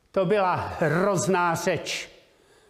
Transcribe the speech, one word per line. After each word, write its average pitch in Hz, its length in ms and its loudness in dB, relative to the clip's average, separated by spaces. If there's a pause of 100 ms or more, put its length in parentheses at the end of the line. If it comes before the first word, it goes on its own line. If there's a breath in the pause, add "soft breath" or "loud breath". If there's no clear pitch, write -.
(120 soft breath)
To 190 140 2
byla 185 300 2
hrozná 175 1000 0
řeč. - 540 -4 (600 soft breath)